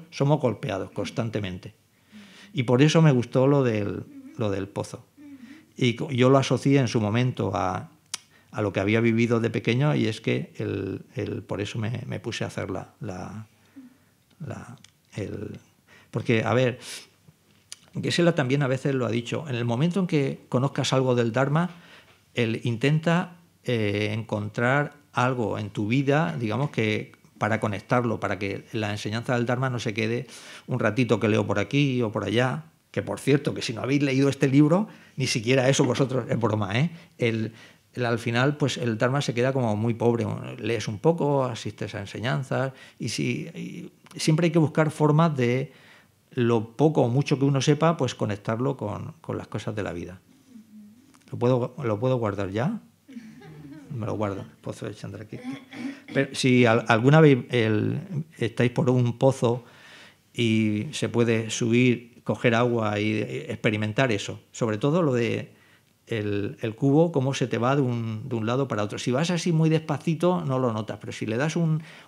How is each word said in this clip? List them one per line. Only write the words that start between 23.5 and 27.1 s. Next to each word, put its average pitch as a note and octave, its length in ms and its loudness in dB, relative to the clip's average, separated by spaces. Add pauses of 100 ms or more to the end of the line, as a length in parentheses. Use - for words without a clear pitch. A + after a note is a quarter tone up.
eh, G#2+ 480 0
encontrar A2+ 840 -2 (180)
algo A#2+ 460 0
en G#2 120 -6
tu G#2 180 -4
vida, C#3+ 500 2
digamos, A#2+ 320 -2
que A2 420 -2 (260)